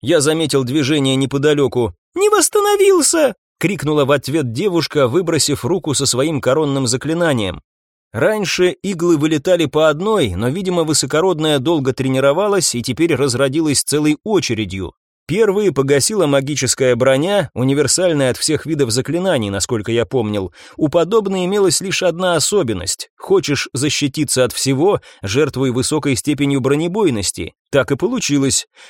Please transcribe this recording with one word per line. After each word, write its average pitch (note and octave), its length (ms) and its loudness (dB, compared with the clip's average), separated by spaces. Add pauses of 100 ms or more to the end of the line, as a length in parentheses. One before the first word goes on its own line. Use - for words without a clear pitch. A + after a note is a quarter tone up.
Я D3 200 2
заметил C#3+ 420 0
движение C3+ 540 0
неподалеку. C3+ 760 0 (220)
«Не G4 140 2
восстановился!» G4 1040 2 (240)
крикнула D3+ 460 0
в B2+ 60 2
ответ C#3 420 0
девушка, D#3 540 0
выбросив D#3+ 580 -2
руку D#3 280 -2
со C#3 120 -2
своим C3+ 340 0
коронным C#3 480 0
заклинанием. C3 760 -2 (540)
Раньше F3+ 540 0
иглы F3 480 0
вылетали D#3 480 0
по D#3 240 2
одной, D#3 460 0
но, G#2+ 120 -2
видимо, F3 380 -2
высокородная D#3 760 0
долго C#3+ 320 0
тренировалась C#3 840 0
и A#2+ 80 -4
теперь D#3+ 320 0
разродилась C#3 720 0
целой D3+ 400 0
очередью. G#2 680 -2 (340)
Первые G3+ 460 2
погасила C#3+ 520 2
магическая C3+ 680 0
броня, C3+ 580 2
универсальная C#3 760 2
от A#2 80 -2
всех - 280 -2
видов C#3+ 260 0
заклинаний, C3+ 580 -2
насколько G#2 420 -4
я A#2 140 0
помнил. G#2+ 480 -2 (240)
У D3+ 100 0
подобной F#3+ 560 0
имелась F#3+ 380 2
лишь F3+ 220 -4
одна F3 320 0
особенность. A2+ 800 -2
Хочешь D#3 560 0
защититься C#3 720 -2
от A2+ 80 -4
всего, C#3+ 480 0 (200)
жертвуй C3 500 0
высокой C3+ 440 -2
степенью C#3 460 -2
бронебойности. C#3+ 920 -2 (160)
Так C3+ 220 0
и B2+ 60 -2
получилось. D3 680 0 (220)